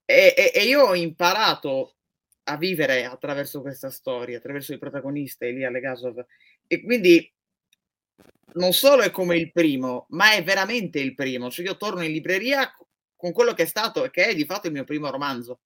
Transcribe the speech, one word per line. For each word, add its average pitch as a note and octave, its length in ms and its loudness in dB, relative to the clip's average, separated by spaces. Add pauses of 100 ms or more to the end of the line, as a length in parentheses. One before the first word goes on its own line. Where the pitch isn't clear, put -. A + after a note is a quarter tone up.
E, F3+ 280 8
e, F#3+ 200 4
e G3+ 100 2
io C4+ 180 6
ho G3+ 120 6
imparato E3+ 1040 0 (480)
a D3 120 -6
vivere D3+ 480 0
attraverso C#3 560 -8
questa C3+ 300 -12
storia, A#2+ 480 -8
attraverso C#3+ 340 -10
il C3 60 -10
protagonista, C#3 680 -8
Elia B2+ 240 -4
Legasov. B2 560 -8 (420)
E - 160 -2
quindi F3+ 480 4 (1200)
non F3+ 180 2
solo C4 300 4
è G3 80 0
come F3 260 -2
il E3 160 -4
primo, C3 580 -2
ma G3+ 220 4
è G#3 100 2
veramente G3 560 -2
il C3+ 160 -4
primo. B2+ 360 -6
Cioè E3+ 140 -10
io F#3 120 -6
torno F#3+ 260 -6
in D#3+ 100 -4
libreria G3 600 -2 (440)
con F3 160 -8
quello A#3 220 2
che - 100 0
è - 20 -6
stato G#3 380 -4
e C#3 60 -6
che F#3 160 2
è A3 80 0
di D3+ 100 -2
fatto F3 220 -6
il E3 60 -6
mio C#3 120 -8
primo D3 260 -6
romanzo. B2+ 560 -6